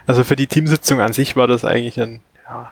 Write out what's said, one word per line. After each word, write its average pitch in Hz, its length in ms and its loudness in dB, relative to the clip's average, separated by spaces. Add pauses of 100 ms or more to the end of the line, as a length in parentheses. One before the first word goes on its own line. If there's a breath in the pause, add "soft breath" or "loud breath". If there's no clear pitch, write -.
Also 127 180 4
für 139 120 0
die 135 100 -2
Teamsitzung 151 560 0
an - 100 0
sich - 240 -2
war 127 100 4
das 120 200 0
eigentlich 120 340 -2
ein, 113 200 -6 (280)
ja, 120 240 -16